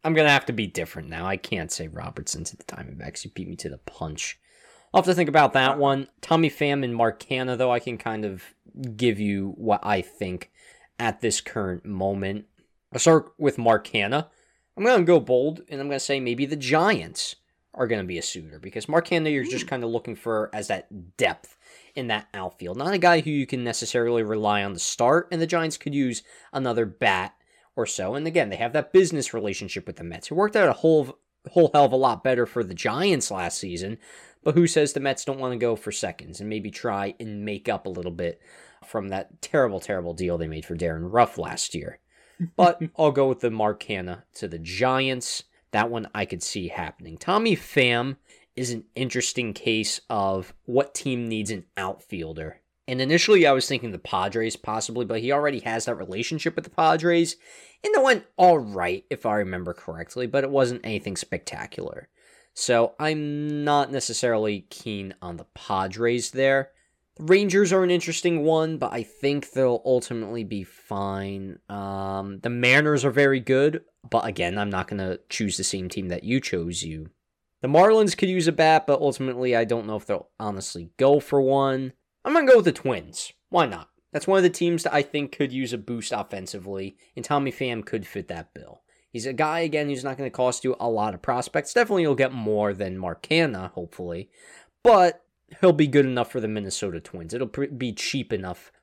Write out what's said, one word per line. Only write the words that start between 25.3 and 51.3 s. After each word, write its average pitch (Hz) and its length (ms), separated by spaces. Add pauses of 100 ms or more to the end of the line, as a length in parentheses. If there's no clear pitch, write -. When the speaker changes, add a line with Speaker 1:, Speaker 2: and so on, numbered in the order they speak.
Speaker 1:
and 165 100
the 165 60
Giants 160 320
could 147 160
use 127 280 (300)
another 120 320
bat 95 500 (420)
or 110 100
so. 95 280
And 151 120
again, 156 240
they 92 60
have 117 180
that 151 180
business 175 400
relationship 101 540
with 95 100
the - 80
Mets. 82 260
It 147 40
worked 208 220
out 190 120
a 113 60
whole, 156 440 (320)
whole 170 220
hell 143 140
of 110 60
a 131 40
lot 123 260
better 123 220
for 117 180
the 92 120
Giants 143 560
last 90 280
season, 110 380 (480)
but 151 100
who 170 120
says 147 260
the 139 80
Mets 135 240
don't 135 160
wanna 127 160
go 117 200
for 104 160
seconds 85 480
and 107 100
maybe 107 200
try 101 480
and 104 260
make 107 260
up 98 160
a 95 40
little 87 220
bit 85 260 (460)
from 98 240
that - 320
terrible, 113 400
terrible 87 320
deal 87 240
they 82 120
made 78 180
for 85 100
Darren 82 340
Ruff 117 280
last - 360
year? - 240 (580)
But 175 320
Speaker 2:
<laughs> - 100
Speaker 1:
I'll 151 140
go 135 160
with 127 120
the 120 100
Mark 107 320
Canha 90 420 (100)
to 98 140
the 82 100
Giants. 127 840 (260)
That 110 200
one 113 240
I 101 120
could 87 160
see 90 260
happening. - 480
Tommy 208 400
Pham 127 600 (380)
is 123 160
an 113 140 (100)
interesting 120 600
case - 560
of 98 420 (140)
what 123 280
team 120 320
needs 110 240